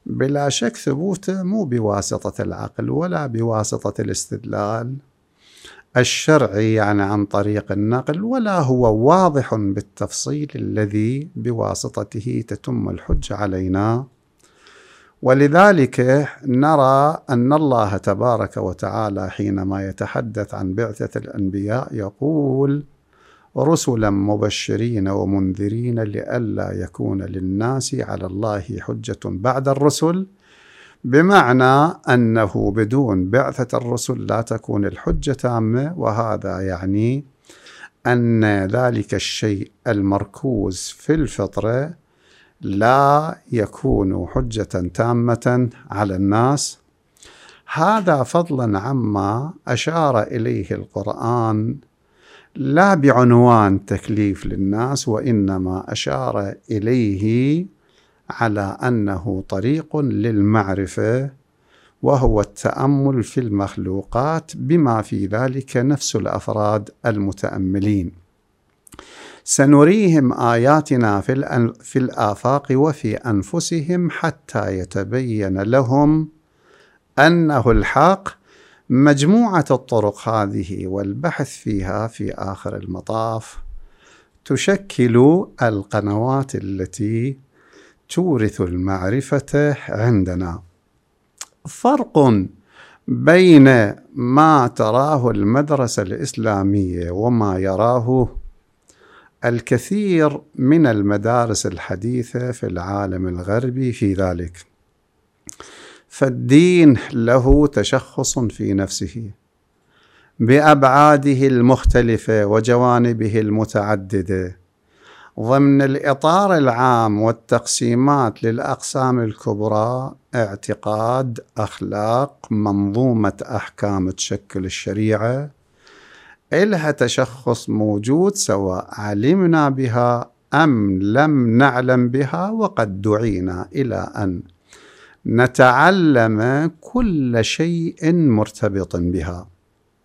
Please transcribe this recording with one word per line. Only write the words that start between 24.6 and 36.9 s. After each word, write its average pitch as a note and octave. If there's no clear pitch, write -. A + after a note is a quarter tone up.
ومنذرين G2
لئلا G#2
يكون G2
للناس G2
على G#2
الله G2+
حجة A2
بعد B2
الرسل"، D3+
بمعنى C3+
أنه A2+
بدون G#2
بعثة B2+
الرسل A#2+
لا A2
تكون G#2+
الحجة A#2
تامة. B2
وهذا G#2
يعني G2